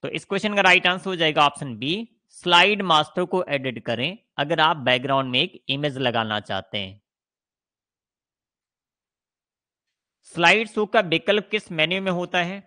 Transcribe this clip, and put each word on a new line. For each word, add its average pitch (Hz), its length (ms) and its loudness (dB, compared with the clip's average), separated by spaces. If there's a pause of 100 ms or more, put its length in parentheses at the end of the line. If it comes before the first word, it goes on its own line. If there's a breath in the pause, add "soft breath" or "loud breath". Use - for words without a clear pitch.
तो 143 80 -8
इस 156 160 -10
क्वेश्चन 208 300 -4
का 202 60 2
राइट 185 260 6
आंसर 180 220 -2
हो 185 60 -4
जाएगा 156 300 4
ऑप्शन 139 300 -2
बी, 160 400 -6 (200)
स्लाइड 185 460 2
मास्टर 170 440 0
को 180 240 -2
एडिट 131 360 -4
करें 127 320 -4 (200)
अगर 147 220 -2
आप 160 180 4
बैकग्राउंड 131 540 0
में 127 80 2
एक 175 300 -4
इमेज 139 280 -4
लगाना 113 420 -2
चाहते 101 380 -8
हैं। 98 240 -10 (3250)
स्लाइड 185 340 2
शो 214 180 -4
का 220 140 2
विकल्प 190 520 0
किस 214 200 -6
मेन्यू 170 300 -2
में 190 100 -2
होता 180 320 -2
है? 190 240 -8